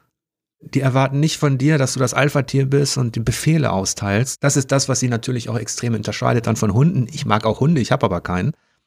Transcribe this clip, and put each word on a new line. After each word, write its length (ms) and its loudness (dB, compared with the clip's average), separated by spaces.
Die 200 -4
erwarten 400 2
nicht 180 0
von 200 0
dir, 200 2
dass 140 0
du 80 -4
das 140 0
Alpha-Tier 520 0
bist 300 0
und 180 -2
die 60 -2
Befehle 500 0
austeilst. 720 -2
Das 140 2
ist 160 0
das, 160 2
was 120 -2
sie 80 0
natürlich 400 -4
auch 100 -4
extrem 360 -4
unterscheidet 520 -2
dann 100 2
von 160 0
Hunden. 400 4
Ich 140 -8
mag 180 0
auch 160 0
Hunde, 200 4
ich 120 0
hab 100 2
aber 180 0
keinen. 320 -2